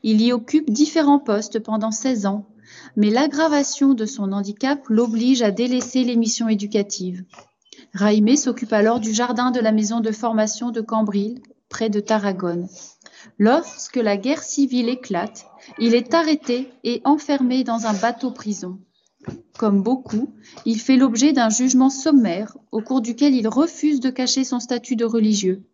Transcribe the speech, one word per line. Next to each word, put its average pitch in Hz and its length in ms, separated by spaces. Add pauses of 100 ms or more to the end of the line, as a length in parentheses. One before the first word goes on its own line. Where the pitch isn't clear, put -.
Il 220 200
y 240 100
occupe 269 380
différents 285 500
postes 214 400
pendant 220 320
seize 220 340
ans, 202 220 (480)
mais 208 140
l'aggravation 285 840
de 220 120
son 202 260
handicap 208 560
l'oblige 233 540
à 208 100
délaisser 247 540
les 240 100
missions 226 320
éducatives. 202 800 (680)
Jaime 214 440
s'occupe - 340
alors 220 300
du 220 120
jardin 240 380
de 247 80
la 220 140
maison 214 260
de 220 140
formation 220 580
de 226 80
Cambrils, 214 600 (260)
près 220 220
de 208 100
Tarragone. 190 720 (680)
Lorsque - 600
la 208 180
guerre 254 280
civile 254 440
éclate, 214 580 (340)
il 226 160
est 240 180
arrêté 294 580 (140)
et 240 180
enfermé 269 640
dans 226 220
un 214 60
bateau-prison. 214 880 (760)
Comme 202 260
beaucoup, 247 500 (320)
il 226 140
fait 262 160
l'objet 254 380
d'un 233 160
jugement 254 400
sommaire 220 680 (140)
au 226 80
cours 254 220
duquel 240 340
il 220 140
refuse 294 500
de 254 100
cacher 254 360
son 247 160
statut 240 340
de 226 100
religieux. 208 580 (100)